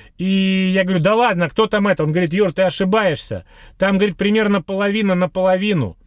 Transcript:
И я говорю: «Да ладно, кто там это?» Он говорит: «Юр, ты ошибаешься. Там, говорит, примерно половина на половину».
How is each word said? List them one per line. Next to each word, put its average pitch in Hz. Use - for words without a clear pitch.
И 190
я 190
говорю: 185
«Да 190
ладно, 202
кто 220
там 202
это?» 185
Он 151
говорит: 170
«Юр, 190
ты 185
ошибаешься. 185
Там, 196
говорит, 202
примерно 208
половина 202
на 180
половину». 185